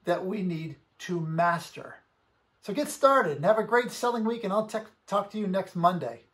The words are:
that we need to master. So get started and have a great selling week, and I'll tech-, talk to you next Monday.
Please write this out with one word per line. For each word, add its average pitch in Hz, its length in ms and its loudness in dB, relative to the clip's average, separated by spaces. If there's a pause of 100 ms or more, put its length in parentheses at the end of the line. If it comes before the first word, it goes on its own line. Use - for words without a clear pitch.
that 175 180 0
we 202 160 -4
need 160 360 -4 (240)
to 175 200 -4
master. 165 760 -2 (640)
So 208 100 -8
get 285 160 -2
started 254 480 4
and 135 80 -6
have 214 140 6
a 220 40 2
great 240 280 2
selling 240 340 -2
week, 226 180 -2
and 190 120 -2
I'll 214 120 0
tech-, 220 200 -6 (200)
talk 202 260 -2
to 214 60 -6
you 208 80 -2
next 185 300 -2
Monday. 165 460 0 (120)